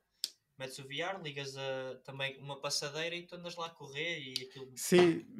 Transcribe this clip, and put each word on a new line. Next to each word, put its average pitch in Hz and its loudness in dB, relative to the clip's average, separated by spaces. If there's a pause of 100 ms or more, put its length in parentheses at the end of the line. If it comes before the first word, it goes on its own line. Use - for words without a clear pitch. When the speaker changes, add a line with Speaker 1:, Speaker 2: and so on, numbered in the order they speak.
(580)
Speaker 1:
Metes 131 -8
o 135 -10
V 139 -4
R, 185 -2
ligas 139 -6
a, 131 -4
também 135 -4
uma 139 -10
passadeira 151 -2
e 175 -8
tu 180 -12
andas 175 -10
lá 165 -4
a 165 -8
correr 151 -4
e 131 -4
aquilo 131 -12
Speaker 2:
Sim, 175 8 (140)